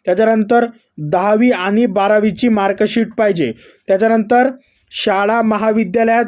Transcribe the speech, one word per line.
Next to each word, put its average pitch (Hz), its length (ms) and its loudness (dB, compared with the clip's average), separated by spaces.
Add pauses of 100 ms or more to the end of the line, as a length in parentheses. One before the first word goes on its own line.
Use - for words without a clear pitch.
त्याच्यानंतर 220 600 0 (360)
दहावी 196 500 0
आणि 202 360 0
बारावीची 208 640 0
मार्कशीट 214 640 -2
पाहिजे. 175 380 -2 (360)
त्याच्यानंतर 226 640 2 (420)
शाळा 208 500 -2
महाविद्यालयात 220 880 0